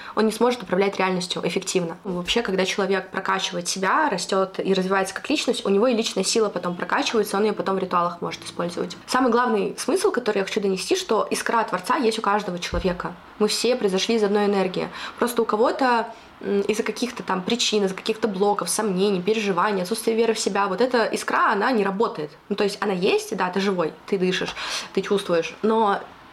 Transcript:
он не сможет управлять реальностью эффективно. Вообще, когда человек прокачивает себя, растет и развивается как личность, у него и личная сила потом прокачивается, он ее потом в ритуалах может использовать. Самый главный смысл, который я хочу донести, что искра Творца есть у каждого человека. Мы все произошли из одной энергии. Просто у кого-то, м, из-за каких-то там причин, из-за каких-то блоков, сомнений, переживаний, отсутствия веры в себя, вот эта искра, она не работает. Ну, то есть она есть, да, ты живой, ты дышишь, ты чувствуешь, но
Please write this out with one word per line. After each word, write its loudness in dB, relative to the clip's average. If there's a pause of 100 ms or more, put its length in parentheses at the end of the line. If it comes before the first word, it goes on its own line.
(160)
он 2
не 4
сможет 0
управлять 0
реальностью -2
эффективно. -2
Вообще, -2
когда 0
человек -2
прокачивает -2
себя, 2
растет 0
и 0
развивается 0
как -8
личность, 0
у -2
него 4
и 4
личная 0
сила 2
потом -4
прокачивается, 0
он 2
ее 2
потом -2
в -2
ритуалах -2
может -8
использовать. -6 (100)
Самый 2
главный 2
смысл, 0
который 0
я 0
хочу -2
донести, 0
что 0
искра 0
Творца -2
есть 2
у -6
каждого 0
человека. -2 (260)
Мы 4
все 2
произошли 0
из 4
одной 2
энергии. 0 (300)
Просто 2
у 4
кого-то, 2 (340)
м, 0
из-за 0
каких-то -4
там -2
причин, 0
из-за -2
каких-то -4
блоков, 0
сомнений, 2
переживаний, 2
отсутствия 0
веры 4
в -2
себя, 0
вот 0
эта 4
искра, 0
она 2
не 2
работает. -2 (180)
Ну, -2
то 2
есть -2
она 0
есть, 0
да, 0
ты -2
живой, 0 (120)
ты -2
дышишь, 0 (400)
ты 2
чувствуешь, 0
но 4 (340)